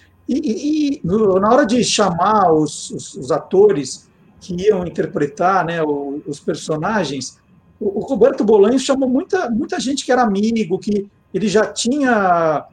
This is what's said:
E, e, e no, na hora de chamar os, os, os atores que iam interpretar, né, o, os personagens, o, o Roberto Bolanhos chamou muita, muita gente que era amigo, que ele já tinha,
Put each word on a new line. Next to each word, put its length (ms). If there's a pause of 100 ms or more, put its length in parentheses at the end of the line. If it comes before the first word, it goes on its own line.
(280)
E, 120
e, 560
e 80
no, 360
na 140
hora 100
de 200
chamar 680
os, 380
os, 240
os 180
atores 760 (300)
que 280
iam 160
interpretar, 800
né, 200
o, 420
os 140
personagens, 1000 (400)
o, 200
o 20
Roberto 420
Bolanhos 380
chamou 260
muita, 400
muita 320
gente 240
que 80
era 120
amigo, 560
que 280 (240)
ele 160
já 240
tinha, 1000